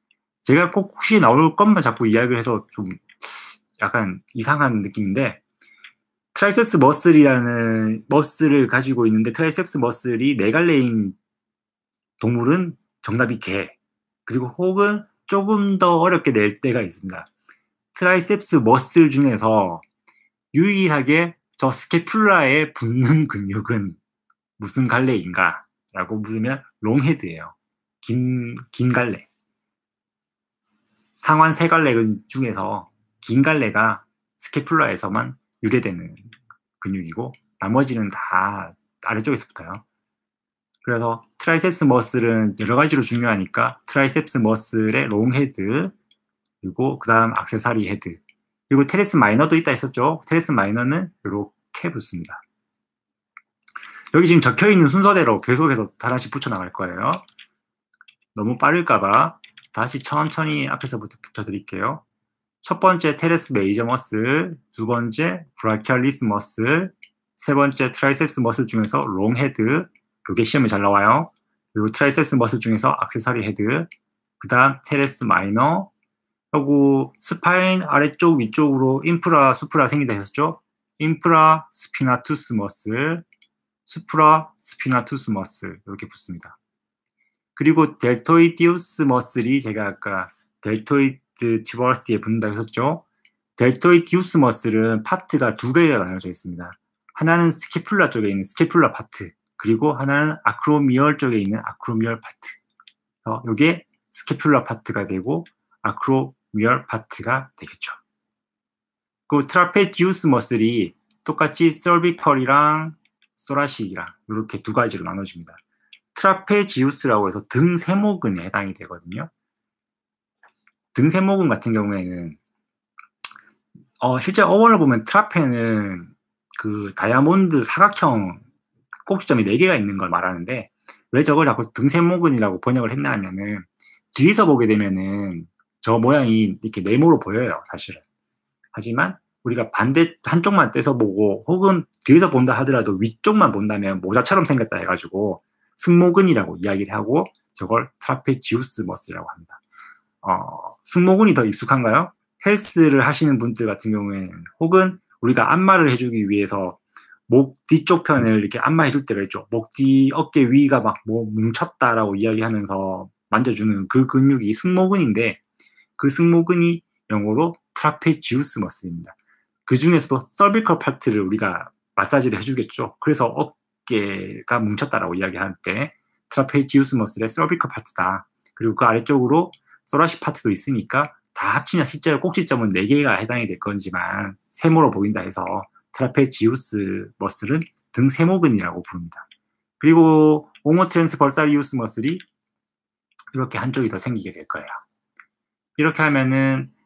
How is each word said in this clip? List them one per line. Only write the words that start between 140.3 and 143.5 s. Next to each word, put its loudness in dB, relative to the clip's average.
떼서 0
보고 0
혹은 2
뒤에서 6
본다 2
하더라도 0
위쪽만 2